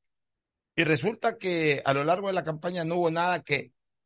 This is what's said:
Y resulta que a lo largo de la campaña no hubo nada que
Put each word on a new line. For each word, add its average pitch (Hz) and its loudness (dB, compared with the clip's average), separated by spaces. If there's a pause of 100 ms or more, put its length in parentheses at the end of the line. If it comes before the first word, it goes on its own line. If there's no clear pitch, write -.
(760)
Y 165 2
resulta 208 0
que 160 0
a 139 4
lo 143 0
largo 185 0
de 196 0
la 170 -2
campaña 165 -4
no 170 -2
hubo 170 2
nada 170 0
que 127 -2 (340)